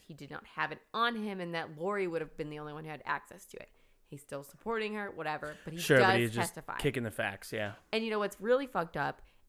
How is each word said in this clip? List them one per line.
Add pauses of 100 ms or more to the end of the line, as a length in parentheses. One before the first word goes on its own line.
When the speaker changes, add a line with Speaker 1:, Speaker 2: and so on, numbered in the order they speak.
Speaker 1:
he
did
not (100)
have
it (140)
on
him
and
that
Lori
would
have
been
the
only
one
who
had
access
to
it. (400)
He's
still
supporting
her,
whatever,
but
he
Speaker 2:
Sure,
Speaker 1:
does
Speaker 2:
but
he's
just
Speaker 1:
testify.
Speaker 2:
kicking
the
facts,
yeah. (180)
Speaker 1:
And
you
know
what's
really
fucked
up (280)